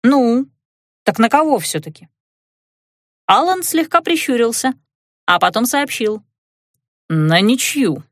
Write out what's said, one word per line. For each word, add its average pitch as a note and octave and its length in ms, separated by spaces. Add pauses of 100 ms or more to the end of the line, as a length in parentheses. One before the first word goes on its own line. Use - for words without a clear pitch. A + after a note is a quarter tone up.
«Ну, B3+ 440 (580)
так G3+ 140
на A3+ 100
кого D4 300
всё-таки?» D#3+ 500 (1160)
Алан E4+ 360
слегка E4 380
прищурился, B3+ 760 (520)
а F3 120
потом G#3 280
сообщил. A#3+ 560 (840)
«На D#3+ 320
ничью». A3 720